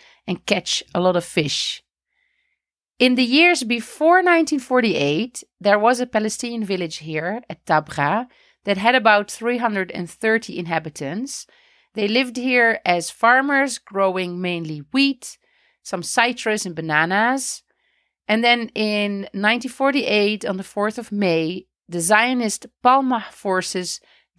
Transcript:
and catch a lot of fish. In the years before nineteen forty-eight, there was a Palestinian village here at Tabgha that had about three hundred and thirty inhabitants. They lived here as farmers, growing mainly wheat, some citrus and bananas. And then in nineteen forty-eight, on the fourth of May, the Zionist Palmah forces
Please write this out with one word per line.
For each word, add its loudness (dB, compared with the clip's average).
and -4
catch -2
a 0
lot 2
of -2
fish. -4
In 4
the 4
years 4
before 2
nineteen 2
forty-eight, 0
there 4
was 4
a -4
Palestinian -4
village -4
here -6
at -16
Tabgha 0
that 0
had 2
about 4
three -2
hundred -2
and -8
thirty -2
inhabitants. -8
They -2
lived 0
here 2
as 0
farmers, 2
growing -2
mainly -6
wheat, 0
some -8
citrus 0
and -8
bananas. 0
And 2
then 2
in -2
nineteen -2
forty-eight, 0
on -4
the -8
fourth -4
of -10
May, -2
the -6
Zionist 2
Palmah 2
forces -4